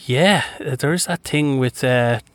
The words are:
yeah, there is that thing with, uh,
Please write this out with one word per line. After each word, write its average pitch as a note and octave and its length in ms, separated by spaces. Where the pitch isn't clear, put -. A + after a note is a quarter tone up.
yeah, D3+ 380
there C#3 320
is F3 140
that F3 180
thing D3 340
with, B2+ 240
uh, A#2+ 380